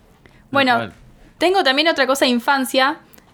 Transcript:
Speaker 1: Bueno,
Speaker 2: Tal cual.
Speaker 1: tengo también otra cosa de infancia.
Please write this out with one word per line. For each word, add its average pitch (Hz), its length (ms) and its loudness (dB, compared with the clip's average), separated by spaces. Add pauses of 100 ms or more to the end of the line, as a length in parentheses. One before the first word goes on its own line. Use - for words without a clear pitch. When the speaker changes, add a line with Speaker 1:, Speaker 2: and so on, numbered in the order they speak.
(520)
Speaker 1:
Bueno, 269 260 2
Speaker 2:
Tal 233 120 -8
cual. - 100 -20 (380)
Speaker 1:
tengo 359 260 2
también 277 240 0
otra 285 180 0
cosa 262 180 0
de 262 60 2
infancia. 262 680 -2 (340)